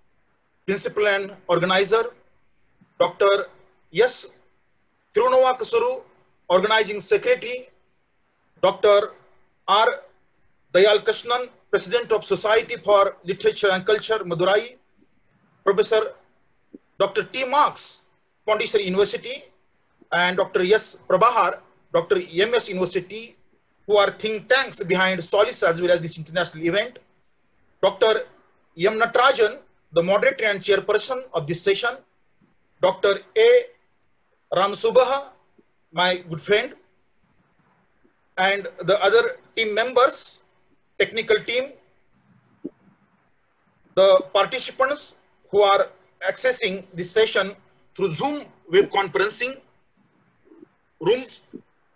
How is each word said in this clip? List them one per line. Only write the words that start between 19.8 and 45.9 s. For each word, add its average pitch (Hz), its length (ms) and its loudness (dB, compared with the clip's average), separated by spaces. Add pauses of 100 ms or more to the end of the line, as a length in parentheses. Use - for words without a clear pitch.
and 175 260 0
Doctor 185 240 -2
S 196 360 0 (120)
Prabhar, 202 500 2 (320)
Doctor 170 300 0 (100)
M 202 220 -2
S 226 160 -2
University, 190 640 -6 (520)
who 208 100 4
are 196 140 4
think 214 360 -8
tanks 254 360 0
behind 185 400 0
solis 214 400 0
as 165 180 2
well 175 80 4
as 175 120 4
this 165 180 -10
international 160 440 -6
event. 202 360 -2 (800)
Doctor 196 440 2 (520)
M 214 220 0
Natarajan, 233 580 2 (340)
the 165 120 2
moderator 202 420 0
and 202 160 -2
chairperson 208 600 -2 (100)
of 156 140 -6
this 165 160 -8
session. 233 340 -2 (800)
Doctor 185 420 0 (140)
A 240 280 6 (880)
Ramsubaha, 226 760 0 (640)
my 180 260 -2
good 165 240 -12
friend, 208 320 -2 (1600)
and 196 300 -2 (180)
the 190 160 2
other 226 360 2 (180)
team 214 180 -4
members, 247 680 -2 (580)
technical 214 440 -2
team, 254 280 -6 (2250)
the 185 260 6 (120)
participants 262 800 -4 (340)
who 202 120 2
are 196 260 4 (400)